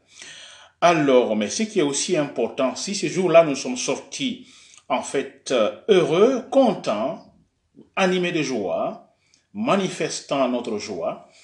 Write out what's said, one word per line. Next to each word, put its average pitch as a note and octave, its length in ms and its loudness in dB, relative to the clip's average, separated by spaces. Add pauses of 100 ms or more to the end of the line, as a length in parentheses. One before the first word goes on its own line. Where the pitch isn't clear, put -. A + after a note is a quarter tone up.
(800)
Alors, C3+ 560 4
mais G#2 140 -2
ce G#3+ 140 -4
qui G#3+ 160 -4
est E3 40 4
aussi C#3+ 320 -2
important, C3 600 -2
si G3+ 200 -8
ces E3+ 140 -4
jours-là E3 340 6
nous C#3+ 120 -2
sommes B2+ 200 -6
sortis, - 720 -6 (400)
en C3 140 -2
fait, - 500 -6
euh, A2 200 2 (180)
heureux, F#3+ 600 4
contents, E3+ 840 0 (640)
animés F#3 340 0
de D#3+ 100 0
joie, A2 720 -4 (400)
manifestant C#3+ 920 -2
notre A#2+ 300 -4
joie, G2+ 500 -8 (160)